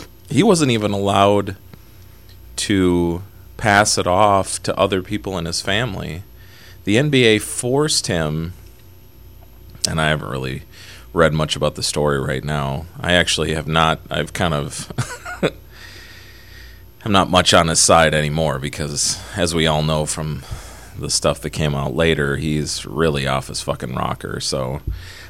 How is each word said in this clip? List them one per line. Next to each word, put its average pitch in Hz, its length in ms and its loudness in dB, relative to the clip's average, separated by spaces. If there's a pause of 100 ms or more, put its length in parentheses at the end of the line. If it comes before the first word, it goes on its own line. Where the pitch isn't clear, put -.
(300)
He 135 120 4
wasn't 165 280 4
even 104 220 2
allowed 98 640 4 (1000)
to 87 640 2 (360)
pass 104 400 2
it 87 80 -2
off 98 560 2
to - 160 -4
other 95 240 2
people 98 340 -8
in 85 80 -6
his 85 160 -6
family. 95 600 -4 (640)
The 101 120 2
N 147 140 4
B 131 140 4
A 107 140 6
forced 139 680 -2
him, 82 480 -2 (1300)
and 82 140 -2
I 78 80 2
haven't 71 220 -2
really 65 320 -6 (500)
read 80 220 4
much 78 200 0
about 73 200 -2
the 69 80 -10
story 73 360 0
right 65 260 -4
now. 69 420 -4 (120)
I 87 140 0
actually 82 400 2
have 78 160 -4
not, 80 320 2 (100)
I've 80 220 -4
kind 85 220 0
of, 71 360 -6 (520)
<laughs> - 100 0 (1500)
I'm 110 80 -2
not 95 160 4
much 87 240 4
on 85 160 6
his 82 120 2
side 80 340 6
anymore 76 440 0
because, 71 600 -4 (160)
as 85 180 0
we 80 120 2
all 78 160 2
know 78 240 0
from 76 380 -6 (540)
the 110 100 -8
stuff - 320 0
that 76 100 -6
came 76 260 -2
out 69 180 -4
later, 73 440 2
he's 76 460 -2
really 71 400 0
off 67 220 -2
his - 160 -8
fucking - 320 -6
rocker. - 460 -6
So 67 400 -4 (500)